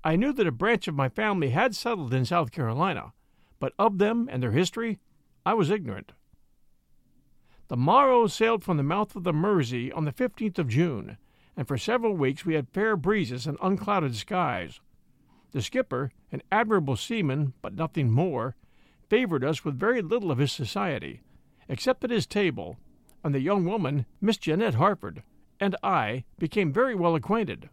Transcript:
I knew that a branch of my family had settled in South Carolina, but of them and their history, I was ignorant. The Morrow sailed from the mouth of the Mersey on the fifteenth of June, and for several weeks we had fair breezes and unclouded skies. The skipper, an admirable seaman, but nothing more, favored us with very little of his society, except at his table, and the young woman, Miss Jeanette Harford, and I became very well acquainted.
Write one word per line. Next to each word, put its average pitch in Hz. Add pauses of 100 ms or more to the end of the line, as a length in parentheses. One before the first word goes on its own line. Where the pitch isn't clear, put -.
I 160
knew 262
that 233
a 156
branch 190
of 170
my 139
family 196
had 202
settled 175
in 131
South 160
Carolina, 143 (460)
but 135
of 202
them 226
and 127
their 117
history, 185 (440)
I 214
was 180
ignorant. 143 (1600)
The 127
Morrow 240
sailed 220
from 170
the 139
mouth 190
of 190
the 175
Mersey 151
on 160
the 147
fifteenth 220
of 151
June, 120 (400)
and 123
for 139
several 220
weeks 139
we 160
had 151
fair 214
breezes 147
and 143
unclouded 185
skies. 113 (760)
The 110
skipper, 139 (200)
an -
admirable 196
seaman, 147 (100)
but 92
nothing 143
more, 131 (540)
favored 190
us 151
with 139
very 226
little 202
of 123
his 135
society, 135 (460)
except 247
at 240
his 214
table, 117 (460)
and 147
the 135
young 185
woman, 151 (140)
Miss 214
Jeanette 170
Harford, 139 (340)
and 196
I 131 (120)
became 165
very 247
well 170
acquainted. 175